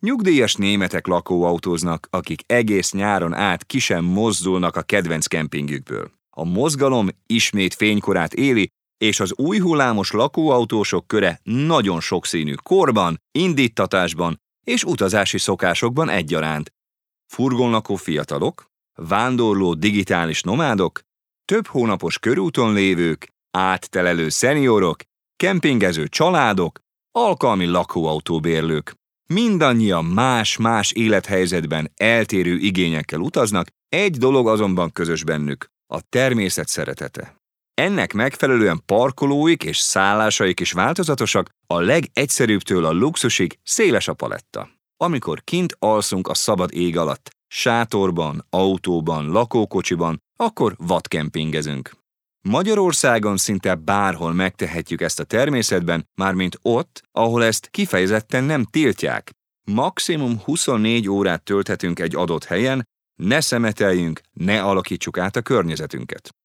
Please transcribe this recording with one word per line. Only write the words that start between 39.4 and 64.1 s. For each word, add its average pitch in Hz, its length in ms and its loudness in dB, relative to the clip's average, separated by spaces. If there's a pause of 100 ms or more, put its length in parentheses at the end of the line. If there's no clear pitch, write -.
és 76 140 -4
szállásaik 101 840 2
is 87 120 -2
változatosak, 120 760 0 (180)
a 101 140 -2
legegyszerűbbtől 110 1040 2
a 80 80 2
luxusig 110 720 0
széles 160 460 2
a - 60 -6
paletta. - 540 -10 (280)
Amikor 127 480 -2
kint 175 340 -2
alszunk 104 500 0
a 76 60 -4
szabad 90 400 0
ég 85 240 0
alatt, 76 320 -4 (160)
sátorban, 95 1040 -2
autóban, 85 800 0
lakókocsiban, 92 880 0 (180)
akkor 143 400 0
vadkempingezünk. 78 1200 -4 (480)
Magyarországon 143 880 2
szinte 95 380 0
bárhol 85 580 0
megtehetjük 85 680 -4
ezt 82 200 -2
a 73 40 -6
természetben, 101 920 0
mármint 95 480 -2
ott, 120 400 -2 (100)
ahol 117 320 2
ezt 110 220 0
kifejezetten 110 800 0
nem 143 200 0
tiltják. 98 640 -2 (400)
Maximum 135 680 -2
huszonnégy 117 720 0
órát 98 340 0
tölthetünk 92 580 -2
egy 85 160 -4
adott 85 280 -2
helyen, 123 440 -2 (340)
ne 123 180 2
szemeteljünk, 98 800 0 (120)